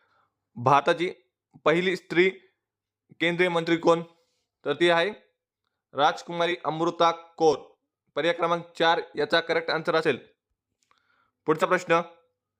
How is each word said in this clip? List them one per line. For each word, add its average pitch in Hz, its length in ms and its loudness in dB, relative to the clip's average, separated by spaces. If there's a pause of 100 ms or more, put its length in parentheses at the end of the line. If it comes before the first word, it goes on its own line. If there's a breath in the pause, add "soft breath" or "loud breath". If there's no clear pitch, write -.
(560)
भारताची 147 560 2 (520)
पहिली 175 320 0
स्त्री 180 340 0 (920)
केंद्रीय 170 280 0
मंत्री 170 280 0
कोण? 165 260 2 (640)
तर 139 80 -4
ती 165 180 2
आहे 170 200 0 (840)
राजकुमारी 170 680 -2
अमृता 165 460 0
कौर, 160 460 0 (580)
पर्याय 160 200 0
क्रमांक 170 440 -4
चार 165 220 2 (140)
याचा 151 260 0
करेक्ट 165 300 -4
आन्सर 160 240 -2
असेल. 160 240 0 (1300)
पुढचा 156 200 2
प्रश्न, 170 340 0 (600)